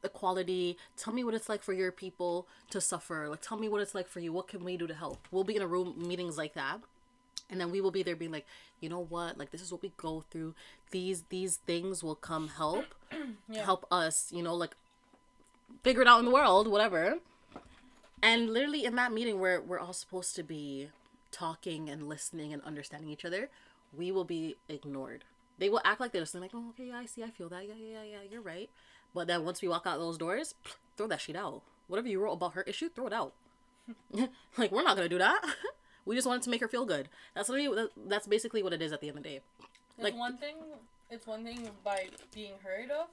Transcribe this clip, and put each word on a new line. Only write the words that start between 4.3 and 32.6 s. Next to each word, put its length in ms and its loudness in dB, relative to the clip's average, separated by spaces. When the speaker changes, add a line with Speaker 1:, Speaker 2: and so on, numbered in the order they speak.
Speaker 1:
What 160 -4
can 140 -10
we 140 -4
do 100 -4
to 80 -6
help?" 360 -8
We'll 140 2
be 120 0
in 60 2
a 40 0
room, 300 0
meetings 420 -4
like 160 -4
that. 260 -4
And 100 -4
then 100 0
we 100 0
will 100 4
be 120 0
there 140 0
being 140 -6
like, 160 -6
"You 80 -6
know 120 -4
what? 360 -4
Like, 140 -8
this 120 -12
is 100 -10
what 100 -8
we 140 -6
go 340 -6
through. 240 -6
These, 380 -2
these 260 -2
things 480 -2
will 100 -2
come 340 -4
help, 460 0
Speaker 2:
<clears throat> 380 -10
Yeah. 160 -4
Speaker 1:
help 260 2
us, 420 2
you 100 -2
know, 120 0
like, 220 -2
figure 200 8
it 60 12
out 120 12
in 40 4
the 60 4
world, 380 10
whatever." 500 4
And 300 6
literally 320 2
in 120 0
that 160 2
meeting 280 0
where 200 4
we're 180 -4
all 140 -6
supposed 440 -6
to 60 -6
be 480 -8
talking 600 -6
and 180 -8
listening 440 -8
and 100 -8
understanding 480 -10
each 140 -10
other, 260 -4
we 200 -4
will 120 2
be 320 -4
ignored. 560 -8
They 100 2
will 160 4
act 160 4
like 120 -4
they're 100 0
listening, 200 -8
like, 120 -12
"Oh, 160 -10
okay, 160 -14
yeah, 120 -10
I 80 -10
see, 160 -10
I 80 -8
feel 200 -12
that. 180 -10
Yeah, 80 -12
yeah, 260 -14
yeah, 0 -
yeah, 280 -14
you're 100 -12
right." 300 -10
But 140 0
then 160 4
once 180 -2
we 60 2
walk 180 2
out 120 0
those 200 -2
doors, 360 -2
pff, 100 -14
throw 100 -2
that 140 -2
shit 160 -8
out. 260 -6
Whatever 220 -2
you 120 0
wrote 120 2
about 220 -2
her 80 -2